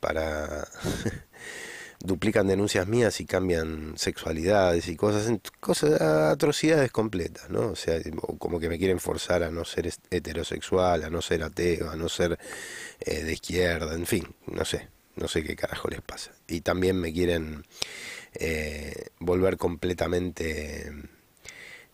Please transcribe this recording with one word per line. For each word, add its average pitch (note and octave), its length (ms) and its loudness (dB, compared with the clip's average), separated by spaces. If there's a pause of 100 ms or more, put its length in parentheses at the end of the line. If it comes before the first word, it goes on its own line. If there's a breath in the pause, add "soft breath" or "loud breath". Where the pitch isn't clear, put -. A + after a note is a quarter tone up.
para D2+ 640 -2 (160)
<laughs> - 440 -2 (760 loud breath)
duplican G2 460 2
denuncias G2 400 4
mías A2 340 4
y D#2+ 60 -6
cambian D#2+ 720 0
sexualidades E2+ 920 2
y E2+ 80 -4
cosas, G#2 320 2
en, A2+ 120 0 (200)
cosas, D#3+ 400 2
atrocidades D#3 920 4
completas, F#2+ 600 -2
¿no? A2 180 0
O F2 80 -4
sea, E2 240 0 (220)
o D#2 160 -4
como E2 220 -2
que E2 80 -2
me E2 100 -2
quieren F2+ 220 4
forzar - 420 0
a D#2+ 80 -2
no E2+ 140 -4
ser F2 220 -2
est-, - 240 -8
heterosexual, E2+ 920 2
a D#2+ 60 -6
no E2 120 -2
ser E2 200 0
ateo, E2 480 0
a D#2+ 60 -6
no D#2+ 120 -2
ser, E2+ 300 2 (640 loud breath)
eh, D#2 240 -2
de D#2+ 80 -2
izquierda, E2 640 0
en E2+ 120 -4
fin, G2 180 0 (220)
no - 180 -2
sé, - 240 -4 (280)
no - 120 -4
sé E2 140 0
qué D2+ 140 -4
carajo - 320 -4
les - 140 -6
pasa. - 300 -12 (160)
Y E2+ 120 -2
también F#2 400 2
me E2 120 -2
quieren, E2 520 0 (680 loud breath)
eh, D2+ 760 -4 (100)
volver F2+ 380 4
completamente, E2 1400 -2 (1000 loud breath)